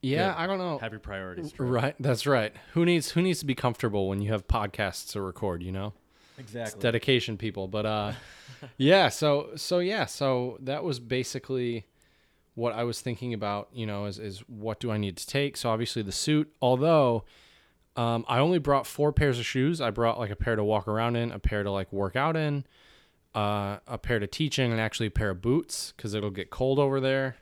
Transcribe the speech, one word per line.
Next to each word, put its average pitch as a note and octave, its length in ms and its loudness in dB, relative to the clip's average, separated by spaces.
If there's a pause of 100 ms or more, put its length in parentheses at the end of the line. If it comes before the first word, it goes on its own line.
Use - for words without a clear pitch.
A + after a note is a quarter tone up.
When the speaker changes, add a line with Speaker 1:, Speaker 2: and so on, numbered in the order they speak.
Speaker 1:
yeah, D#3+ 300 0
Speaker 2:
Good. D3+ 60 -6
Speaker 1:
I E3 80 -2
don't F#3+ 120 -2
know. F3 180 -4
Speaker 2:
Have A2+ 140 -6
your G#2+ 80 -12
priorities G2 500 -8
straight. C3 180 -4
Speaker 1:
Right. B2+ 320 2
That's B2+ 280 0
right. A#2+ 260 2 (200)
Who E3+ 120 4
needs, E3+ 260 4
who E3+ 120 2
needs F3+ 160 2
to D3+ 80 -8
be C3 80 2
comfortable G#2 520 0
when G2 140 0
you G#2 100 0
have G#2 160 -2
podcasts G#2 680 -2
to G2+ 80 -4
record, F2+ 420 -4
you F2+ 80 -6
know? G2 220 -6 (440)
Speaker 2:
Exactly. A2+ 360 -8
Speaker 1:
It's - 20 -
dedication, A2+ 640 2
people. G2 300 -6
But, G#2+ 200 -2
uh, G#2+ 240 0 (340)
Speaker 2:
<laughs> - 320 -20
Speaker 1:
yeah, D#3 320 8
so, D3 460 0
so, F3 240 0
yeah, F#3 260 0
so B2+ 560 -2
that C3+ 220 -4
was C#3+ 160 -4
basically B2 840 -4 (680)
what A#2 180 -2
I A2+ 100 -2
was A#2+ 180 -4
thinking B2 320 -6
about, G2+ 400 -4
you A#2 120 -6
know, G#2 200 -4
is, G2+ 140 -6
is G2+ 280 -10
what G#2+ 320 -8
do A#2+ 120 -2
I G#2+ 60 0
need G2 200 -2
to - 80 -10
take? C#3+ 320 -2
So B2+ 120 -2
obviously A2+ 340 0
the F#2+ 80 -4
suit, D3+ 500 0
although, B2+ 640 4 (720)
um, A#2 320 0
I B2 120 2
only E3+ 200 4
brought C#3 260 2
four D3 280 0
pairs C3+ 260 4
of A2+ 60 -4
shoes. D3+ 360 2
I A#2+ 80 0
brought, A2+ 300 2
like, A2 100 -2
a G#2 60 -4
pair A#2 200 0
to G#2+ 80 2
walk G#2 240 2
around A2+ 280 2
in, A#2 160 0
a G#2 80 -8
pair G#2 240 0
to, G2+ 80 0
like, F#2+ 200 -2
work G2 240 -2
out D3+ 200 2
in, D3 300 0 (680)
uh, G#2 440 -2 (100)
a A#2+ 100 -8
pair A#2 220 0
to G2+ 80 -2
teach D3+ 320 -2
in, B2 120 2
and A2+ 80 0
actually A2 280 -2
a G2+ 40 -4
pair G#2+ 200 0
of F#2 100 -6
boots - 560 -2
'cause G#2 160 -8
it'll G#2 160 -2
get F#2+ 200 -8
cold C3+ 300 0
over C3+ 200 2
there. C3 420 0